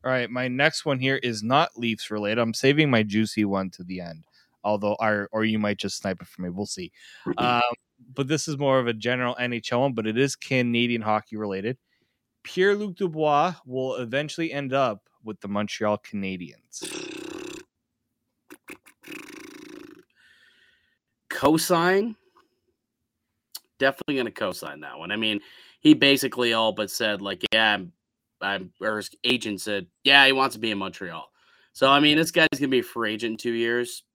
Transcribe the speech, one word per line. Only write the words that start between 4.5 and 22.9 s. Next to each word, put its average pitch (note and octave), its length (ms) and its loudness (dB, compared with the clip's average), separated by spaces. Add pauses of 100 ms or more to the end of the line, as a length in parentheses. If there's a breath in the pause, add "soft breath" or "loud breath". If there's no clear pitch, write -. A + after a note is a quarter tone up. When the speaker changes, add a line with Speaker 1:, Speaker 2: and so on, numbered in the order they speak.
Speaker 1:
although G#2 340 0
I, G#2 340 0
or A2 120 0
you A2 140 0
might G#2 180 0
just - 220 -6
snipe F#2+ 240 -6
it - 60 -20
for - 120 -20
me. F2+ 80 -6
We'll F#2 160 -6
see. F2+ 280 -10 (340 loud breath)
Speaker 2:
Mm-hmm. A#2 120 -4
Speaker 1:
Um, A#2+ 360 2 (400)
but C#3 140 -4
this D3+ 200 -2
is D3 80 -6
more C3+ 220 4
of B2 80 2
a A#2 80 0
general B2 440 -2
N B2 140 -2
H A#2 180 -6
L B2 120 2
one, C#3 100 2
but A2 140 -2
it A2 100 0
is C3+ 180 2
Canadian A#2+ 680 0
hockey G#2+ 340 -2
related. G#2 400 -4 (680)
Pierre-Luc G3+ 540 0
Dubois D#3 560 2 (140)
will C3 300 -4
eventually C#3+ 540 -4
end C#3 220 -4
up B2+ 380 0 (120)
with G#2+ 200 -10
the G2+ 60 -8
Montreal G#2 500 0
Canadiens. F#2+ 920 -10 (4000 soft breath)
Speaker 2:
Cosign? F3 880 2 (1600)